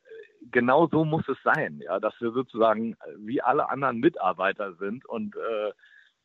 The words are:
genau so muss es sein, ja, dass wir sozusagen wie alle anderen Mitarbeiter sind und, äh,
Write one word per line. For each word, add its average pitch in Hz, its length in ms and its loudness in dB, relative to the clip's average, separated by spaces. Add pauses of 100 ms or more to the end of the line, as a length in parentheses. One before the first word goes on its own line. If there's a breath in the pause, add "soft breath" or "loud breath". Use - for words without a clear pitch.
(500)
genau 131 380 6
so 156 160 2
muss 156 240 0
es 131 140 -4
sein, 120 400 0
ja, 90 160 -2
dass 107 220 -2
wir 117 120 -2
sozusagen 113 640 0 (200)
wie 107 240 -6
alle 139 300 0
anderen 127 280 -2
Mitarbeiter 95 760 0
sind 101 320 -8
und, 107 280 -8
äh, 104 380 -4 (520 soft breath)